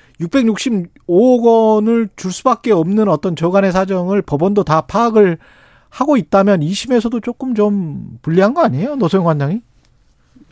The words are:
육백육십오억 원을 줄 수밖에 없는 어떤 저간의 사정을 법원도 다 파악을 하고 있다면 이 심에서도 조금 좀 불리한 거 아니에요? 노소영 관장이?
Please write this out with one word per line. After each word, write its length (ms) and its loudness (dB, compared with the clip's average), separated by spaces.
육백육십오억 1200 0
원을 720 2
줄 160 -8
수밖에 400 -2
없는 360 2
어떤 280 -2
저간의 360 0
사정을 500 -2
법원도 420 0
다 180 0
파악을 560 2
하고 280 0
있다면 440 2
이 120 -2
심에서도 480 -2
조금 340 -8
좀 680 -4
불리한 320 2
거 100 0
아니에요? 320 -2
노소영 280 0
관장이? 380 -2